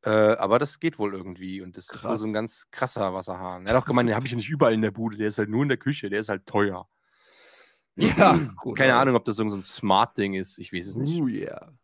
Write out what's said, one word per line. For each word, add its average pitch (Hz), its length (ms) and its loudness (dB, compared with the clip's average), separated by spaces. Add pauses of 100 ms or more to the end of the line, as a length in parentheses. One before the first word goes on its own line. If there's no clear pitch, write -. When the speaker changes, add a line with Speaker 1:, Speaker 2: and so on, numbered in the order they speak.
Speaker 1:
Äh, 110 80 0
aber 107 480 4
das 143 220 -4
geht 160 180 -4
wohl 101 160 -4
irgendwie. 95 460 -12
Und 90 160 -16
das - 160 -16
ist 110 140 -10
wohl 117 100 -2
so 107 100 -6
ein 107 60 -4
Speaker 2:
Krass. - 20 -4
Speaker 1:
ganz - 360 -6
krasser 104 420 -4
Wasserhahn. 92 540 -10
Er 113 80 2
hat 131 80 4
auch - 40 -8
gemeint, 120 220 2
„Den 107 80 0
hab 131 80 -4
ich 123 60 -6
ja 120 60 -4
nicht 107 120 -6
überall 139 240 4
in 110 100 2
der 104 80 0
Bude, 110 260 -6
der 107 120 -2
ist - 100 -4
halt 104 100 -2
nur 120 140 0
in 143 60 0
der 127 80 2
Küche, 139 320 -4
der 101 120 -2
ist 107 80 -8
halt 95 180 -6
teuer.“ 98 420 -2 (960)
Speaker 2:
<laughs> - 100 -20
Ja, 160 520 4
Speaker 1:
<clears throat> 98 80 -14
Speaker 2:
gut, 123 260 -6
Speaker 1:
Keine 131 140 6
Speaker 2:
aber - 0 -
Speaker 1:
Ahnung, 127 200 6
ob 113 100 2
das 107 140 -2
irgend 107 120 0
so 98 60 -4
ein 95 40 -8
Smart-Ding 98 720 2
ist. 95 260 -6
Ich - 140 -14
weiß 90 140 -6
es 107 120 -8
nicht. 156 240 -2
Speaker 2:
Oh 131 40 0
yeah. - 460 -8 (100)